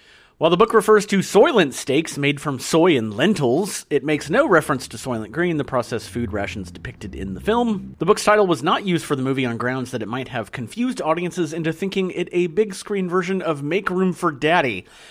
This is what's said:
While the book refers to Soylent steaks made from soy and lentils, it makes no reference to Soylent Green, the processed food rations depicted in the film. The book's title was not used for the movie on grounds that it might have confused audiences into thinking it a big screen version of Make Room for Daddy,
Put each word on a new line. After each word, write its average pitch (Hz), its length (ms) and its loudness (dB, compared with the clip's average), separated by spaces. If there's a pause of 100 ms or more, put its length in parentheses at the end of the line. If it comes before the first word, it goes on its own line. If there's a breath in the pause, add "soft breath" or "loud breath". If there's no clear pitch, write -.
(400 soft breath)
While 156 80 4
the 170 80 4
book 220 160 4
refers 214 320 6
to 202 140 0
Soylent 190 560 4
steaks 156 420 -2
made 143 240 0
from 139 200 -4
soy 165 360 4
and 110 180 -2
lentils, 147 760 0
it 139 120 0
makes 147 280 -4
no 269 180 2
reference 156 400 2
to - 80 -14
Soylent 110 360 -6
Green, 170 260 -2
the 139 60 -2
processed 123 440 -4
food 120 240 -4
rations 98 380 -6
depicted 98 440 -12
in 98 200 -8
the - 80 -10
film. 220 560 0
The 160 80 -2
book's 196 180 2
title 208 220 6
was 156 160 0
not 190 240 0
used 175 180 0
for 151 100 -2
the 135 80 -2
movie 131 220 0
on 117 140 -2
grounds 123 320 -4
that 123 100 -6
it 104 80 -8
might 123 200 -8
have 113 220 -8
confused 220 520 -6
audiences 165 500 -2
into 160 220 -2
thinking 190 380 -2
it 175 200 -6
a 175 140 2
big 196 280 0
screen 190 320 -4
version 180 360 0
of 151 200 -2
Make 170 280 -2
Room 185 240 2
for 170 180 0
Daddy, 143 540 0 (240 loud breath)